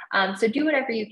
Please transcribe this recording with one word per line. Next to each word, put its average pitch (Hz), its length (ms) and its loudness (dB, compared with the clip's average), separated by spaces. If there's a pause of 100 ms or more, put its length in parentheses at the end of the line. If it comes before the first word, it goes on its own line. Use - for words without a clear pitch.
(120)
Um, 190 240 2
so 226 120 2
do 285 160 0
whatever 277 260 0
you 220 220 -2